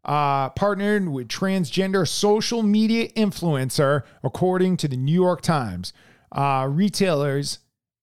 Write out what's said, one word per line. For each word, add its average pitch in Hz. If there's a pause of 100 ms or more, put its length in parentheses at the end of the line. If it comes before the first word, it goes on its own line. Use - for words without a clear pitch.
uh, 139
partnered 202
with 127
transgender 190
social 214
media 220
influencer, 147 (180)
according 185
to 156
the 127
New 135
York 180
Times, 107 (400)
uh, 139
retailers 147 (440)